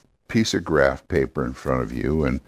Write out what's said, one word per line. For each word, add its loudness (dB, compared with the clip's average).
piece 2
of 0
graph 2
paper -2
in -6
front -2
of -6
you, 0
and 0